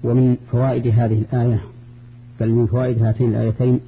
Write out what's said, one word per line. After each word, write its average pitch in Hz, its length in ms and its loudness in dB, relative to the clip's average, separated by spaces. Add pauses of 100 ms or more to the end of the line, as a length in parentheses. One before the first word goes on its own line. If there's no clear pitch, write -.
ومن 123 320 2 (140)
فوائد 123 360 0
هذه 110 320 2
الآية، 120 440 -2 (760)
بل 113 120 0
من 117 160 2
فوائد 123 360 -2
هاتين 110 260 0
الآيتين 113 580 0